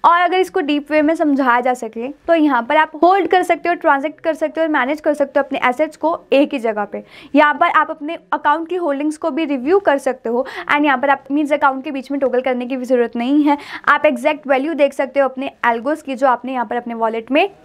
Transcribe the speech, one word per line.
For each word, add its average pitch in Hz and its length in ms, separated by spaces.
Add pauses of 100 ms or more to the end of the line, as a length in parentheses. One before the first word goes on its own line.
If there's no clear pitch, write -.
और 339 160
अगर 359 180
इसको 370 220
डीप 285 300
वे 302 120
में 311 120
समझाया 277 460
जा 254 140
सके 233 340
तो 330 260
यहाँ 285 340
पर 302 80
आप 311 160 (100)
होल्ड 359 280
कर 370 120
सकते 339 260
हो, 349 60
ट्रांजैक्ट 311 460
कर 320 140
सकते 311 260
हो 320 60
और 311 60
मैनेज 285 280
कर 294 140
सकते 277 260
हो 277 40
अपने 277 240
एसेट्स 302 280
को 320 220 (140)
एक 277 200
ही 285 60
जगह 214 260
पे। 208 180 (320)
यहाँ 294 200
पर 339 160
आप 302 200
अपने 320 280 (140)
अकाउंट 302 360
की 349 80
होल्डिंग्स 302 400
को 320 140
भी 320 140
रिव्यू 277 340
कर 294 200
सकते 254 300
हो 247 180 (240)
and 294 140
यहाँ 269 140
पर 277 120
आप 269 200
मीन्स 294 220
अकाउंट 269 320
के 311 60
बीच 262 200
में 277 100
टॉगल 247 200
करने 254 260
की 262 100
भी 254 80
ज़रूरत 240 320
नहीं 269 280
है। 294 140 (300)
आप 294 180
एग्जैक्ट 294 400
वैल्यू 277 280
देख 277 180
सकते 269 280
हो 269 80
अपने 262 220 (160)
Algos 240 360
की 269 120
जो 262 140
आपने 247 240
यहाँ 240 140
पर 240 100
अपने 233 180
वॉलेट 226 360
में 339 180 (160)